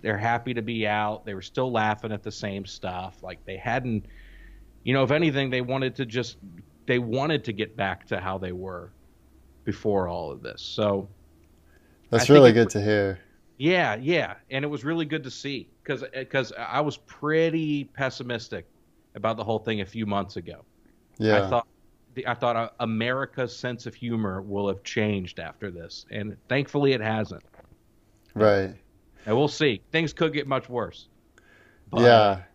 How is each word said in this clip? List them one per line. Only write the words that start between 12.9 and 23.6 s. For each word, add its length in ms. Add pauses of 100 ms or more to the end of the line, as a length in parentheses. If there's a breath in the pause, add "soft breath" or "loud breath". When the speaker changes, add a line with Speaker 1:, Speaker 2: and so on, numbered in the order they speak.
Speaker 1:
Yeah, 420
yeah. 340 (160)
And 140
it 40
was 160
really 200
good 200
to 60
see, 380 (160)
'cause, 180 (280)
'cause 280
I 220
was 160
pretty 880
pessimistic 800 (500)
about 220
the 80
whole 140
thing 240
a 40
few 200
months 300
ago. 280 (540)
Speaker 2:
Yeah. 260
Speaker 1:
I 60
thought 160 (480)
the, 120
I 80
thought, 220
uh, 140 (100)
America's 760
sense 300